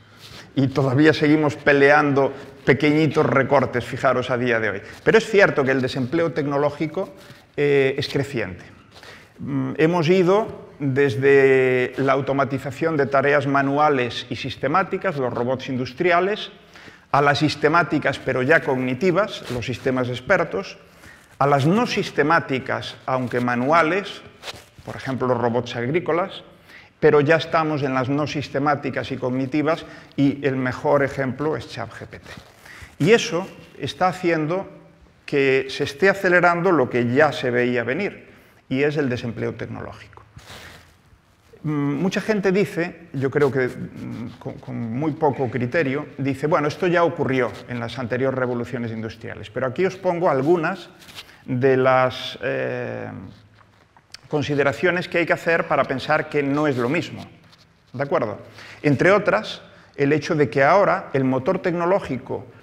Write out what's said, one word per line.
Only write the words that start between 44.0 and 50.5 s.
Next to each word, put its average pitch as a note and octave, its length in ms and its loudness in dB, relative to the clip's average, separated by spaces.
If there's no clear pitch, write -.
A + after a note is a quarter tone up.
con, - 160 -12
con - 220 -14
muy B2 360 -4
poco C#3+ 380 0
criterio, C3+ 560 -2
dice, C#3 300 -2
"Bueno, D3+ 220 2
esto D3+ 180 -4
ya E3+ 180 2
ocurrió C3 460 0
en B2 120 -8
las A#2 180 -10
anteriores B2+ 400 -2
revoluciones A#2+ 540 -4
industriales", G#2+ 580 -12
pero B2+ 160 -4
aquí C3 180 -2
os F#3 120 -2
pongo F3+ 340 -2
algunas D#3 600 0